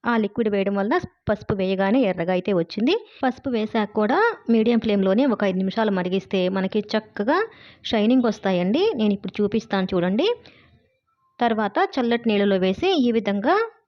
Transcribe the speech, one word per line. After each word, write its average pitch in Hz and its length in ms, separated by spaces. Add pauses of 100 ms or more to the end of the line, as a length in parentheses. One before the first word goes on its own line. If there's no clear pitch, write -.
ఆ 233 100
లిక్విడ్ 214 320
వేయడం 196 260
వల్ల 220 260 (280)
పసుపు 214 260
వేయగానే 196 460
ఎర్రగా 180 320
అయితే 180 200
వచ్చింది. 208 420 (280)
పసుపు 262 280
వేసాక 214 460
కూడా 214 220 (320)
మీడియం 226 300
ఫ్లేమ్‌లోనే 202 460
ఒక 214 180
ఐదు 185 140
నిమిషాలు 202 320
మరిగిస్తే 185 580
మనకి 190 320
చక్కగా 214 580 (460)
షైనింగ్ 233 400
వస్తాయండి. 208 720
నేను 214 160
ఇప్పుడు 196 300
చూపిస్తాను 202 520
చూడండి. 208 400 (1040)
తర్వాత 233 480 (100)
చల్లటి 233 300
నీళ్ళలో 202 300
వేసి 190 320 (160)
ఈ 240 60
విధంగా 226 580 (180)